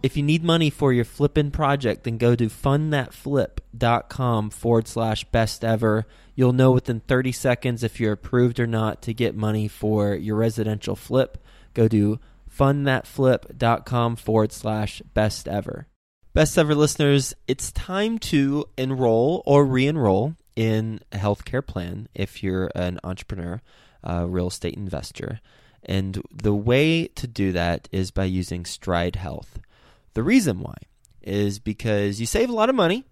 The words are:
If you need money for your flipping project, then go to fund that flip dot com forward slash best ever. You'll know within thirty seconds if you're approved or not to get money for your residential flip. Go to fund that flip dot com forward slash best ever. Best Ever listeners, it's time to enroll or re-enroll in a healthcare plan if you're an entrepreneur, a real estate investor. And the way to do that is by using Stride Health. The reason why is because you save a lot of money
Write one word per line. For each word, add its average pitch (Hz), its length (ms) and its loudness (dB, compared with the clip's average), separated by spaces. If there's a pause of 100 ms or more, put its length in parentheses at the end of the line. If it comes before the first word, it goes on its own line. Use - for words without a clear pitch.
If 135 120 0
you 143 80 0
need 160 200 2
money 165 260 4
for 139 240 0
your 120 120 2
flipping 147 460 0
project, 139 520 0
then 113 140 -4
go 120 180 4
to 117 140 0
fund 151 440 0
that 135 200 -4
flip - 480 -2 (160)
dot 117 320 0
com 113 400 -2
forward 113 380 2
slash 113 380 -4
best 113 400 -2
ever. 110 400 2 (280)
You'll 127 200 4
know 131 180 6
within 123 300 0
thirty 127 320 0
seconds 120 500 -2
if - 160 -6
you're 107 140 0
approved 123 460 2
or 117 80 2
not 110 340 -2
to 117 120 -6
get 117 220 -2
money 107 320 -2
for 101 480 0
your 104 220 -4
residential 110 580 -2
flip. - 480 -2 (300)
Go 113 160 4
to 107 300 2 (280)
fund 139 400 2
that 131 180 0
flip - 520 0
dot 117 280 0
com 117 300 0
forward 110 380 0
slash 107 480 -6 (120)
best 107 320 0
ever. - 420 -8 (460)
Best 156 240 4
Ever 151 180 4
listeners, 143 580 2 (140)
it's - 260 -4
time 214 460 -4
to 143 460 0 (120)
enroll 131 680 2
or 143 200 6
re-enroll 131 680 2 (200)
in 110 460 0 (100)
a 101 60 -10
healthcare 104 480 -4
plan 92 480 -8
if - 300 -8
you're 92 320 -2
an 90 280 -4
entrepreneur, 92 580 -10 (420)
a 87 220 -2
real 90 220 -2
estate - 280 -8
investor. - 680 -10 (420)
And 95 380 -4 (100)
the 104 220 0
way 139 540 2
to - 200 -12
do 98 240 0
that 87 400 -2
is 92 200 -2
by 98 140 -2
using 90 380 -4
Stride 87 540 -4
Health. - 420 -10 (540)
The 110 100 -2
reason 170 380 2
why - 140 -12 (460)
is 101 380 -2
because 104 600 -2
you 117 60 -4
save 240 240 0
a 240 40 -4
lot 220 160 2
of 262 60 2
money 208 360 2